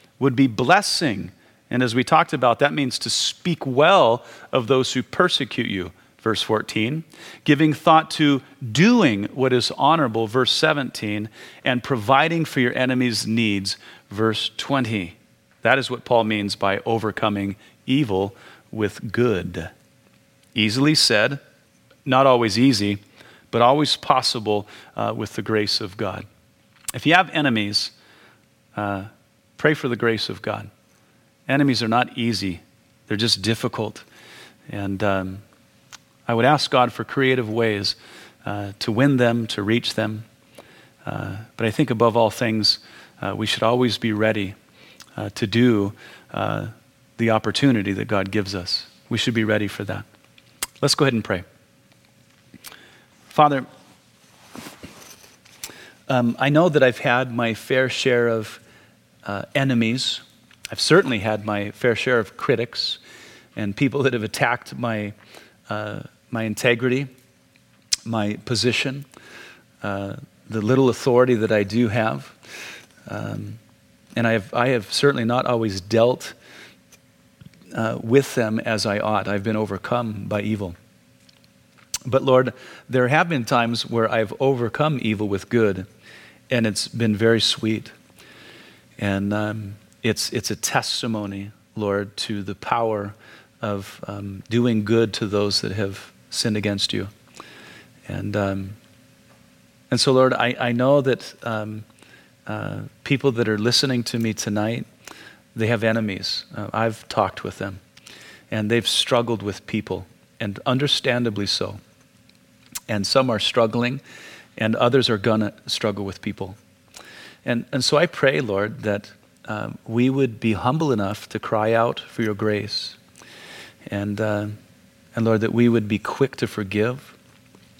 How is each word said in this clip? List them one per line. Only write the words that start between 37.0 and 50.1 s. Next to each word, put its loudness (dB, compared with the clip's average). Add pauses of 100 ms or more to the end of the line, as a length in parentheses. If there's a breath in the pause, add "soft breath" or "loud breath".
creative 0
ways, 0 (500 loud breath)
uh, -6
to -4
win 4
them, 2
to -4
reach 0
them. -4 (800 loud breath)
Uh, -8 (220)
but -2
I 0
think 0
above 4
all 4
things, 0 (420 loud breath)
uh, -6
we -2
should -2
always 2
be 0
ready, 0 (640 loud breath)
uh, -6
to -2
do, 4 (400 loud breath)
uh, -4 (500)
the 2
opportunity 2
that -4
God 0
gives -2
us. -6 (240)
We -2
should 0
be 2
ready 0
for -10
that. -8 (720)